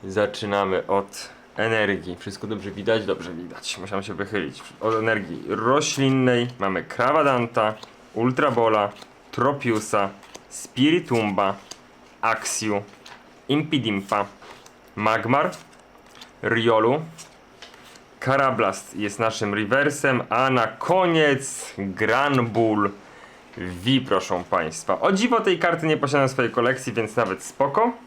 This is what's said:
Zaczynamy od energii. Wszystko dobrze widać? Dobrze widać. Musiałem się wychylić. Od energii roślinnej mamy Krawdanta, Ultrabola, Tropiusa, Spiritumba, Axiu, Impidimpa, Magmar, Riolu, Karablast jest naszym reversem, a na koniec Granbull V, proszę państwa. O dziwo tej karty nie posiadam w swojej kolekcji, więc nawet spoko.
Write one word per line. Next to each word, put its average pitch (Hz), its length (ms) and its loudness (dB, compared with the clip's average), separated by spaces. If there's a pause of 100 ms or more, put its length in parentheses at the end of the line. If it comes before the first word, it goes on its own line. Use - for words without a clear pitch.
Zaczynamy 101 800 -2
od 98 420 -2 (280)
energii. 98 600 0
Wszystko 101 300 -12
dobrze 101 240 -8
widać? 101 360 0
Dobrze 87 260 -4
widać. 85 460 -10
Musiałem 98 240 -6
się 101 120 -10
wychylić. 92 480 -6 (180)
Od 110 140 0
energii 110 540 -2
roślinnej 127 1000 2 (100)
mamy 95 240 -2
Krawdanta, 123 920 2 (400)
Ultrabola, 113 760 2 (380)
Tropiusa, 117 760 0 (400)
Spiritumba, 113 1040 0 (680)
Axiu, 107 600 -2 (680)
Impidimpa, 110 760 0 (720)
Magmar, 113 540 2 (920)
Riolu, 113 600 4 (1160)
Karablast 127 760 0
jest 101 220 -4
naszym 110 360 0
reversem, 131 760 0
a 127 200 2
na 120 160 4
koniec 160 1120 0
Granbull 110 1120 2 (680)
V, 90 340 -4 (180)
proszę 92 420 0
państwa. 87 500 0
O 202 120 4
dziwo 226 280 2
tej 190 180 2
karty 165 280 0
nie 156 100 2
posiadam 139 320 2
w - 20 0
swojej 120 200 0
kolekcji, 123 420 0
więc 110 240 -2
nawet 95 260 0
spoko. 214 500 0 (140)